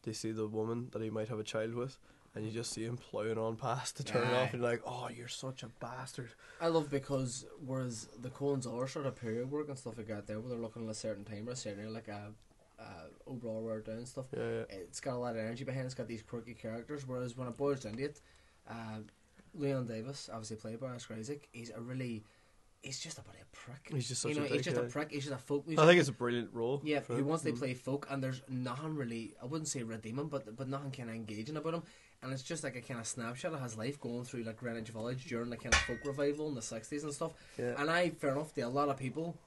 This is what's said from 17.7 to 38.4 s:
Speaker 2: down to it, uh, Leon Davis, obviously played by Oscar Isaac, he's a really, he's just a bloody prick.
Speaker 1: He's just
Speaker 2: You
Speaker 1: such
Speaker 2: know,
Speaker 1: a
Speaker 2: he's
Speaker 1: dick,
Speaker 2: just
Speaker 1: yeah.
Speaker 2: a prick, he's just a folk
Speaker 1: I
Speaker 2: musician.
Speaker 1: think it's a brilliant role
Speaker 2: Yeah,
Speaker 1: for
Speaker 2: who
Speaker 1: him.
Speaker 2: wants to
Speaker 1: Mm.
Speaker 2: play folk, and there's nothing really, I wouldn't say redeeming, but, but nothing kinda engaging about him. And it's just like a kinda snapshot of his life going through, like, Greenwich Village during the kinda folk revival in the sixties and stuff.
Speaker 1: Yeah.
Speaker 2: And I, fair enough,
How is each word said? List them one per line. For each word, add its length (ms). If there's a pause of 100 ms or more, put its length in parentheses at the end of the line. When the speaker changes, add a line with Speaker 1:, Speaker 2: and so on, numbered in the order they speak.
Speaker 2:
down 120
to 100
it, 180 (480)
uh, 300 (540)
Leon 320
Davis, 460
obviously 240
played 240
by 80
Oscar 280
Isaac, 360
he's 200
a 100
really, 420 (580)
he's 200
just 160
a 40
bloody 180 (120)
prick. 400
Speaker 1:
He's 160
just 160
Speaker 2:
You 100
Speaker 1:
such 60
Speaker 2:
know, 60
Speaker 1:
a 20
Speaker 2:
he's 120
Speaker 1:
dick, 40
Speaker 2:
just 140
Speaker 1:
yeah. 60
Speaker 2:
a 60
prick, 220
he's 140
just 100
a 20
folk 280
Speaker 1:
I 60
Speaker 2:
musician. 180
Speaker 1:
think 100
it's 100
a 40
brilliant 400
role 320
Speaker 2:
Yeah, 160
Speaker 1:
for 140
Speaker 2:
who 40
Speaker 1:
him. 80
Speaker 2:
wants 160
to 80
Speaker 1:
Mm. 80
Speaker 2:
play 140
folk, 360
and 140
there's 240
nothing 480
really, 460
I 60
wouldn't 200
say 160
redeeming, 460
but, 260
but 140
nothing 220
kinda 200
engaging 460
about 160
him. 100 (400)
And 80
it's 120
just 200
like 140
a 40
kinda 220
snapshot 500
of 80
his 160
life 220
going 240
through, 200
like, 120
Greenwich 320
Village 380
during 240
the 80
kinda 220
folk 260
revival 420
in 80
the 60
sixties 420
and 100
stuff. 200 (260)
Speaker 1:
Yeah. 180
Speaker 2:
And 140
I, 200
fair 200
enough, 220